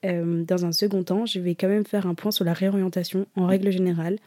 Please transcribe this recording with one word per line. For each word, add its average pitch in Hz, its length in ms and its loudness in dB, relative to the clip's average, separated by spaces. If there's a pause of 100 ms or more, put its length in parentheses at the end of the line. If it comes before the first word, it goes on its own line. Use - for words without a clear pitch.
euh, 170 380 0
dans 180 220 0
un 170 60 0
second 196 320 2
temps, 208 240 -2
je 190 120 -4
vais 175 140 0
quand 190 140 -2
même 202 180 2
faire 196 220 -2
un 175 80 -2
point 208 160 -4
sur 196 140 0
la 170 80 2
réorientation 190 840 0
en 185 100 2
règle 190 240 2
générale. 180 580 0